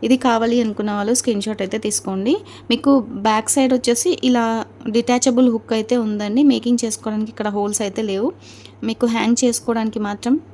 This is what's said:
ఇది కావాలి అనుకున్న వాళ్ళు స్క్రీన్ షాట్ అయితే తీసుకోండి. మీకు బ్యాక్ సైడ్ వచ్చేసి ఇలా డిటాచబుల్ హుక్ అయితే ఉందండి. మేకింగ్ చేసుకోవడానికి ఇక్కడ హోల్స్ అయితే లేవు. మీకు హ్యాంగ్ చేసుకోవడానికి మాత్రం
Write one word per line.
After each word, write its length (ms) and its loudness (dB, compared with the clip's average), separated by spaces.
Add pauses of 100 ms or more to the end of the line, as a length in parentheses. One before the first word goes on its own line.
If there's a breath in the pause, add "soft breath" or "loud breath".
ఇది 140 4
కావాలి 440 2
అనుకున్న 320 -2
వాళ్ళు 220 0
స్క్రీన్ 280 -2
షాట్ 200 -6
అయితే 160 -4
తీసుకోండి. 580 -2 (340 loud breath)
మీకు 300 2
బ్యాక్ 500 -2
సైడ్ 220 2
వచ్చేసి 520 0
ఇలా 400 2 (240)
డిటాచబుల్ 640 4
హుక్ 220 -4
అయితే 240 0
ఉందండి. 460 0
మేకింగ్ 420 4
చేసుకోవడానికి 460 -4
ఇక్కడ 180 -6
హోల్స్ 340 -2
అయితే 200 -4
లేవు. 300 -2 (520 loud breath)
మీకు 220 -2
హ్యాంగ్ 380 2
చేసుకోవడానికి 540 -2
మాత్రం 420 -2 (140)